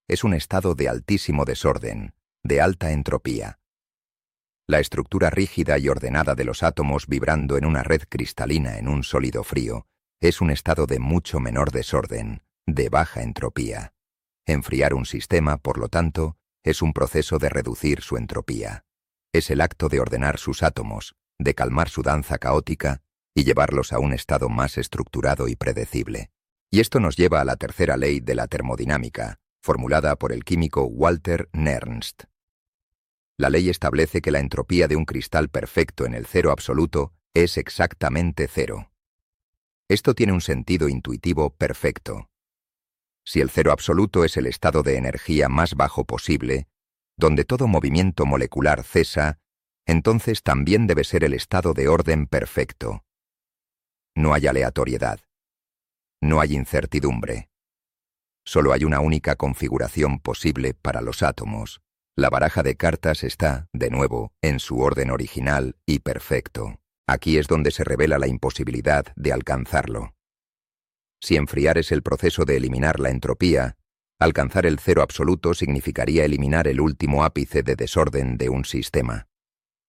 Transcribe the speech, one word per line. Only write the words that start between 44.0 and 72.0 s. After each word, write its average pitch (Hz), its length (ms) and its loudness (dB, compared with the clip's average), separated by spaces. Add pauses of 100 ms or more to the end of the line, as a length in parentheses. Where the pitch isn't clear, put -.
es - 120 0
el 64 100 0
estado 73 380 0
de 69 120 2
energía 64 520 0
más 76 260 0
bajo 69 300 0
posible, 64 640 -2 (480)
donde 78 280 4
todo 123 220 0
movimiento 82 600 2
molecular 67 580 2
cesa, 76 560 0 (460)
entonces 110 580 2
también 82 420 2
debe 76 160 4
ser 82 220 0
el 71 100 2
estado 85 400 0
de 69 140 0
orden 78 400 2
perfecto. 58 720 -4 (1160)
No 76 160 4
hay 73 140 4
aleatoriedad. 62 720 0 (1040)
No 78 200 4
hay 73 140 2
incertidumbre. 65 920 -2 (960)
Solo 71 280 2
hay 67 120 2
una 76 160 2
única 78 340 0
configuración 69 880 -2
posible 65 520 -2
para 64 280 -4
los 58 240 -4
átomos. 55 560 -4 (340)
La 67 160 4
baraja 76 320 2
de 65 140 0
cartas 80 480 0
está, 71 480 -2
de 62 180 -2
nuevo, 58 500 -2
en 71 200 0
su 62 180 -4
orden 65 320 2
original 64 640 -2 (100)
y 73 140 2
perfecto. 57 800 -6 (300)
Aquí 76 300 2
es 76 100 0
donde 73 240 2
se - 100 -2
revela 73 380 2
la 65 80 0
imposibilidad 64 760 -2 (120)
de 69 160 -2
alcanzarlo. 64 800 -4 (1080)
Si - 140 0
enfriar 73 420 4
es 82 140 0
el 78 140 0